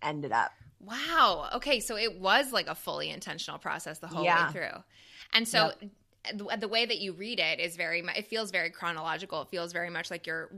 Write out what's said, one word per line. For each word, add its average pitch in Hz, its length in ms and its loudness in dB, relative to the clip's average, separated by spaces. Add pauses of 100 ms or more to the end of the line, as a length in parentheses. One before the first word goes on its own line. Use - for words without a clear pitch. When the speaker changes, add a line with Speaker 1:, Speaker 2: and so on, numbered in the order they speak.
Speaker 1:
ended 147 320 -2
up. 113 180 4 (320)
Speaker 2:
Wow. 247 720 2
Okay. 262 240 2
So 220 180 -4
it 208 200 -2
was, 233 360 4
like, 185 120 2
a 160 80 -2
fully 156 360 -4
intentional 156 480 -8
process 156 400 -6
the 160 80 -14
whole 165 180 -2
Speaker 1:
Yeah. 175 220 6
Speaker 2:
way 190 60 -2
through. - 300 -6 (520)
And 226 120 6
so 220 260 6 (100)
Speaker 1:
Yep. - 560 -12
Speaker 2:
the, 208 220 -2
the 214 80 -2
way 226 180 4
that 220 140 -2
you 196 120 -4
read 202 260 -6
it 160 220 2
is 170 160 -2
very 170 240 0
mu-, 175 160 -4
it 202 120 -4
feels 220 220 -2
very 170 200 0
chronological. 160 720 -4
It 131 80 -10
feels 175 240 -4
very 175 160 -2
much 170 200 -4
like 170 160 -8
you're 160 320 -4